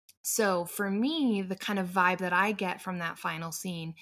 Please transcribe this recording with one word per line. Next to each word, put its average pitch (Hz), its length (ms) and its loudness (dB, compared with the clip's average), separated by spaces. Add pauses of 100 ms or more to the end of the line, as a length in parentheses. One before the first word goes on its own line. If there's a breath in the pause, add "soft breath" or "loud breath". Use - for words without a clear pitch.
(220)
so, 185 440 2
for 196 240 -2
me, 240 520 2
the 190 140 -4
kind 202 220 -2
of 180 100 0
vibe 180 300 4
that 180 140 -2
I 196 200 4
get 185 300 -4
from 185 160 -4
that 170 200 -6
final 165 340 -4
scene 165 500 -6